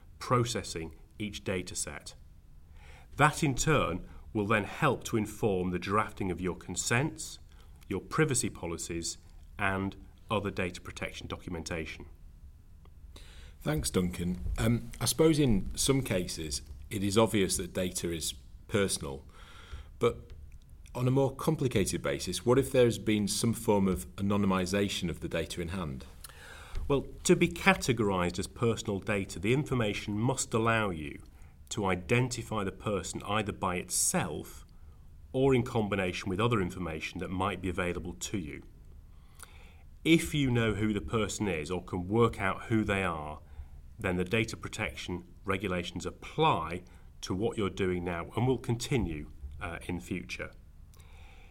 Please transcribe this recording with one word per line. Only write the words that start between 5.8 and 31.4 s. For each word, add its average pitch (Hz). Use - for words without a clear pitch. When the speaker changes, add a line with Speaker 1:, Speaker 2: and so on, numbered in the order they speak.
Speaker 1:
of 85
your 87
consents, -
your 95
privacy 139
policies, 85
and 98
other 101
data 90
protection -
documentation. 82
Speaker 2:
Thanks, -
Duncan. 90
Um, 113
I 120
suppose 160
in 113
some 135
cases 82
it 101
is 98
obvious 107
that 90
data 92
is 80
personal, 85
but 117
on 127
a -
more 131
complicated 127
basis, 71
what 127
if 127
there's 120
been 104
some 113
form 101
of 90
anonymisation 98
of 73
the 87
data 82
in 82
hand? 80
Speaker 1:
Well, 135
to 175
be 170
categorised 104
as 95
personal 110
data, 98
the 101
information 117
must 127
allow 113
you 76